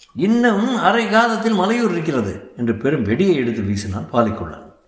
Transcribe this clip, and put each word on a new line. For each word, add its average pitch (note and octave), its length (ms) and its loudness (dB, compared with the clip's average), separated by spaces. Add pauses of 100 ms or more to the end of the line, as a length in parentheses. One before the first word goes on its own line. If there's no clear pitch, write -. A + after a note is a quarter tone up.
(140)
"இன்னும் A3+ 640 2
அரை G3+ 340 2
காதத்தில் A3 480 2
மலையூர் A3 320 2
இருக்கிறது" C#3 680 -4
என்று A2+ 200 -2
பெரும் C3+ 280 0
வெடியை D#3+ 300 2
எடுத்து A#2 280 -2
வீசினான் G2+ 500 -4
பாலிக்குள்ளன். G#2 560 -2 (200)